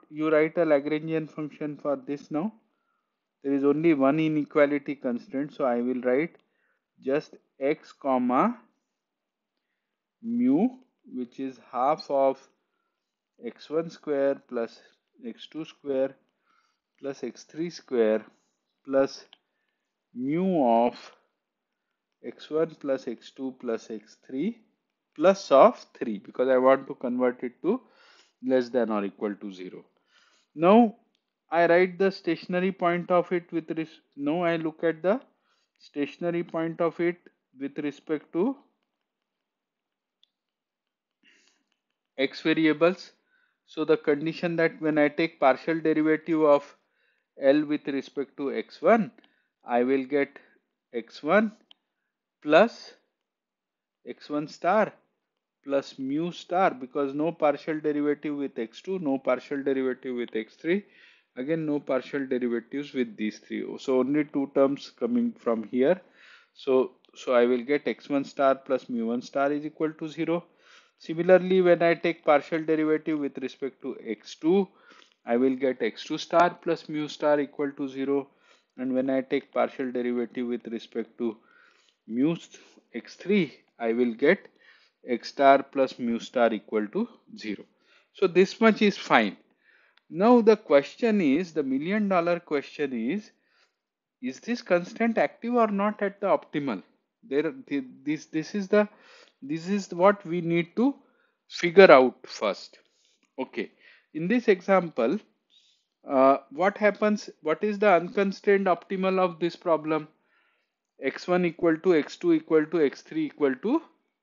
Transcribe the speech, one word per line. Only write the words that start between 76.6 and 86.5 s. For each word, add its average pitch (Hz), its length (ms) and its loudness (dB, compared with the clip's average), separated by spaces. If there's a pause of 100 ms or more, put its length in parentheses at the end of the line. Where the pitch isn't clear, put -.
plus - 280 -6
mu 151 180 -6
star 147 320 0
equal 143 320 -6
to 143 160 -8
zero. 135 400 -4 (500)
And 127 160 -6
when 131 160 -2
I 135 120 0
take 135 320 -6
partial 123 380 -4
derivative 123 560 -4
with 120 200 -8
respect 113 520 -10
to 113 180 -4 (680)
mu 135 280 -2 (580)
x - 220 -14
three, 180 380 -2 (260)
I 117 140 -2
will 120 200 0
get 147 360 0 (560)
x 120 240 -6
star 139 320 6
plus 135 380 -2
mu 117 200 -2
star 117 340 0